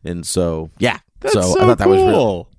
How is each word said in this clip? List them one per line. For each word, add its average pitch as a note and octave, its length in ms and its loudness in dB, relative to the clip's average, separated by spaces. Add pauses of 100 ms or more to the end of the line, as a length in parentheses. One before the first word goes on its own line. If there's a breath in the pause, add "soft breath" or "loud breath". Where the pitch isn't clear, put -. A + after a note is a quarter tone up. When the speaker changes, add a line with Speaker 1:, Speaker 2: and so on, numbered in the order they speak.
Speaker 1:
And E2+ 240 -10
so, E2 520 -4
yeah. A#2 200 -2 (220)
Speaker 2:
That's - 140 -4
Speaker 1:
So - 80 2
Speaker 2:
so - 180 2
Speaker 1:
I F#4 60 4
thought F#4 120 2
that - 100 0
was F#4+ 140 4
real F#4 100 2
Speaker 2:
cool. G2+ 360 -2 (100)